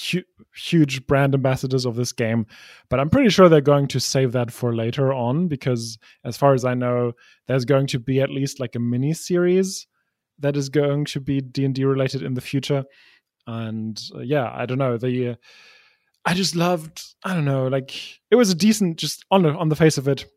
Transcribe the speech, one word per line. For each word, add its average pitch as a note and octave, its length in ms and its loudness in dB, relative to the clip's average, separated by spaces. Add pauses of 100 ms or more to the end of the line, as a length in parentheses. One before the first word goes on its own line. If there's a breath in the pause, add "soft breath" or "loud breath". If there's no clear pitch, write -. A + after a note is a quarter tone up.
(120)
hu-, F3+ 120 -2 (300)
huge C#3 540 0
brand C#3 260 2
ambassadors C3 520 0
of A#2 100 -4
this A#2+ 160 -4
game. A2+ 340 -2 (440 loud breath)
But B2+ 100 2
I'm C#3+ 100 0
pretty C4 200 4
sure F#3 200 8
they're D#3 120 8
going C#3+ 260 4
to C3 120 -2
save C3 340 0
that A#2+ 180 -2
for A#2+ 240 -4
later B2+ 380 -2
on, C3 340 -2
because A#2+ 500 -4 (260 soft breath)
as B2 140 -10
far C#3 160 6
as B2 120 0
I B2 100 0
know, B2 380 -2 (340 soft breath)
there's B2+ 180 0
going C3+ 220 2
to C3 120 -4
be C3 220 -2
at C#3 80 0
least, C#3 300 -6
like, B2 160 -8
a A#2+ 40 -6
mini B2 340 -2
series F3+ 760 -2 (500)
that C#3+ 200 -2
is C#3 120 -4
going C#3+ 360 0
to C#3+ 140 -6
be C#3 220 -4
D C3+ 240 -4
and C#3 80 0
D C3+ 120 -2
related C3+ 360 0
in C#3 140 -6
the B2+ 60 -6
future. C#3 420 -4 (640 soft breath)
And, A2 520 -8 (140)
uh, C#3 60 -14
yeah, B2 340 -2
I B2 140 -6
don't B2+ 100 -4
know. B2+ 200 0
The, B2 320 -2
uh, A#2 60 -8 (880 soft breath)
I E3+ 100 0
just E3+ 200 -2
loved, E3+ 480 -2 (200)
I F#3+ 100 -4
don't D#3+ 120 0
know, C3+ 220 0
like, - 520 -6 (100)
it G#3 60 6
was A3+ 160 6
a F3+ 40 2
decent, F3+ 420 2
just - 340 -8
on F#3+ 120 6
the, D#3+ 80 4
on D#3+ 180 0
the D3+ 60 2
face D#3+ 220 4
of C3+ 100 -2
it C3+ 180 -2 (100)